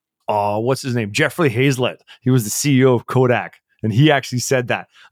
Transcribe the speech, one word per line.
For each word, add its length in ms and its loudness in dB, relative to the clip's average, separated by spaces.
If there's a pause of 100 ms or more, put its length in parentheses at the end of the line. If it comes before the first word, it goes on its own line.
(280)
oh, 320 -2
what's 220 -2
his 120 -6
name? 180 -4
Jeffrey 380 0
Hazlett. 520 -2 (180)
He 100 -2
was 140 2
the 60 -8
C 280 0
E 60 4
O 100 4
of 120 -2
Kodak. 500 0 (260)
And 100 -2
he 200 4
actually 260 -2
said 300 -2
that. 180 -6 (260)